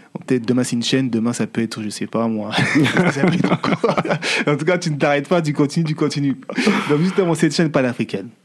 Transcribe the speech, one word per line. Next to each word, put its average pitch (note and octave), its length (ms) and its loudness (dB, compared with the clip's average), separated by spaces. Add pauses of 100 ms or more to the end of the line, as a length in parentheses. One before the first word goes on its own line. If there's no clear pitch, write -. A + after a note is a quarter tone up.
(260)
Peut-être B2 200 0
demain B2 180 2
c'est B2 140 -4
une A#2 60 -2
chaîne, C3+ 260 0
demain A2+ 240 0
ça A2+ 120 -4
peut - 160 -4
être, A2 200 -4
je G#2+ 80 -6
sais G2+ 180 -8
pas A2+ 200 -2
moi. G#2+ 240 -4
<laughs> D3 600 2
Ça C#3 140 0
peut E3+ 100 4
être - 160 2
encore. - 440 0 (520)
En D3 80 2
tout C#3 100 -2
cas, F3+ 120 2
tu F3 140 -4
ne D3 40 -2
t'arrêtes C#3+ 320 0
pas, F3 140 2
tu D3+ 120 -2
continues, D3+ 320 2
tu D3+ 100 0
continues. C#3+ 420 0 (520)
Donc D3+ 120 2
justement, F3+ 340 2
cette D#3 180 2
chaîne E3 160 2
panafricaine. B2 600 -2 (160)